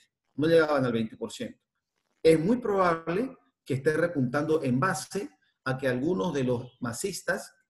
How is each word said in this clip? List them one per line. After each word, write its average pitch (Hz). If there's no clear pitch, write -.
no 143
llegaban 151
al 120
veinte 113
por 110
ciento. -
Es 160
muy 208
probable 190
que 143
esté 143
repuntando 151
en 127
base -
a 127
que 135
algunos 165
de 135
los 120
masistas, 180